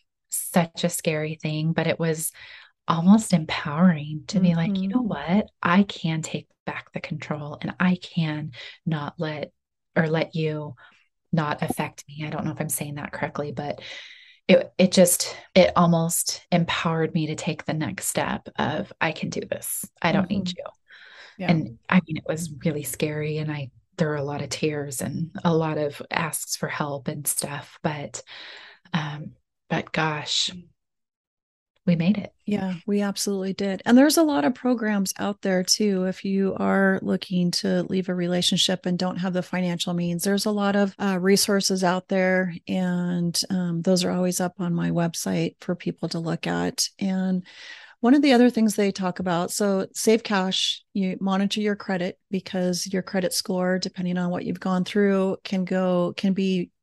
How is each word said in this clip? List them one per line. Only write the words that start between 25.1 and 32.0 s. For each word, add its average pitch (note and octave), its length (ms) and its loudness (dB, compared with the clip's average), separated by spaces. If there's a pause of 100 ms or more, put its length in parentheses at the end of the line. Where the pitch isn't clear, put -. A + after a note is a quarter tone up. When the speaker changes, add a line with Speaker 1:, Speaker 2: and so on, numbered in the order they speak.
Speaker 1:
a E3+ 100 4
lot D#3 240 0
of D3 320 -4
asks - 460 -4
for D3+ 140 -4
help C#3+ 400 -6
and D3 180 -6
stuff, - 560 -6
but, D3 400 -6 (720)
um, D3+ 400 -6 (360)
but E3 220 -4
gosh, D#3 580 -2 (1400)
we F3 120 4
made F#3 200 4